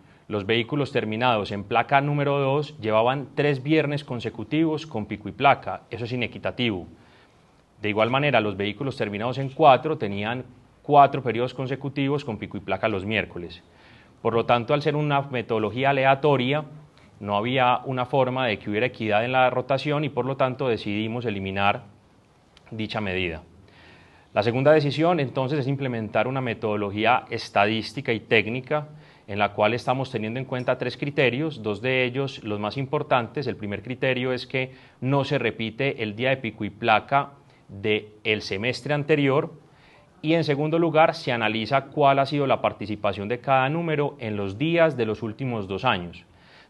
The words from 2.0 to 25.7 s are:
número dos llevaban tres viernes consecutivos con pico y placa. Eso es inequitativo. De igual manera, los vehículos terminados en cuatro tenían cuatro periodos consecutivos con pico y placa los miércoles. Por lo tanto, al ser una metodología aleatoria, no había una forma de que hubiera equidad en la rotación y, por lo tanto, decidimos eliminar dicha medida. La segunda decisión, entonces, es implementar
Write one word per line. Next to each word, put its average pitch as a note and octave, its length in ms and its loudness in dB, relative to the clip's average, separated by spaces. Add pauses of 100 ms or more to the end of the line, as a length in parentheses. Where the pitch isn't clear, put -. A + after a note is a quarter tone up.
número C#3+ 380 0
dos C#3+ 400 -2
llevaban A#2 560 2
tres D3 260 2
viernes D3 420 0
consecutivos D3+ 840 -2
con G#2+ 180 -6
pico G2+ 240 -8
y F#2+ 40 -8
placa. A#2+ 580 2
Eso A#2 140 -6
es A2+ 80 -6
inequitativo. G2+ 760 -2 (960)
De G#2 80 -2
igual A2 200 2
manera, C3+ 300 2
los G#2 160 0
vehículos G#2 400 -4
terminados A2 440 -4
en C3+ 100 -4
cuatro D#3 480 6
tenían G#2+ 480 -6 (380)
cuatro C#3 380 6
periodos A#2+ 320 -2
consecutivos C#3 680 -4
con G#2+ 140 -6
pico G2+ 180 -10
y G2 60 -8
placa F#2+ 260 -2
los G2 180 -2
miércoles. F2 560 -4 (600)
Por A2+ 120 0
lo A#2 120 2
tanto, B2 280 2
al D3 80 2
ser D3 140 0
una D3 280 0
metodología A#2 640 -2
aleatoria, C3+ 760 4 (560)
no G2+ 160 -2
había B2 480 2
una B2+ 220 -2
forma C3 420 0
de G#2 100 0
que - 120 -10
hubiera G#2+ 160 0
equidad A2 400 0
en B2+ 80 -4
la B2+ 160 6
rotación C#3 560 0
y, C3 40 -2
por A#2+ 160 -4
lo C3 120 -4
tanto, B2+ 320 0
decidimos A2 560 -2
eliminar G2 580 0 (880)
dicha A2 300 -6
medida. F2+ 420 -4 (880)
La G#2 100 2
segunda C3 280 4
decisión, D#3 480 4
entonces, C3+ 400 -2
es B2 80 -2
implementar A#2+ 600 -2